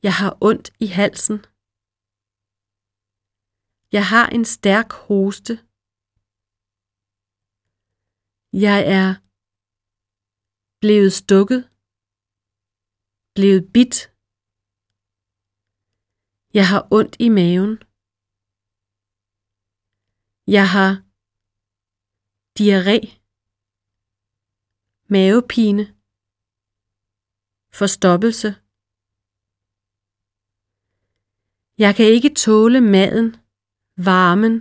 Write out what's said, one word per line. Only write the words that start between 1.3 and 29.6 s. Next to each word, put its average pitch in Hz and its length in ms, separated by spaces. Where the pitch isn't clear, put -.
Jeg 202 160
har 233 140
en 233 80
stærk 208 320
hoste. 196 460
Jeg 202 120
er 190 80
blevet 208 300
stukket. 202 400
Blevet 196 280
bidt. 254 220
Jeg 196 140
har 202 100
ondt - 160
i - 20
maven. 180 340
Jeg 196 100
har 190 140
diarré. 202 400
Mavepine. 208 680
Forstoppelse. 202 680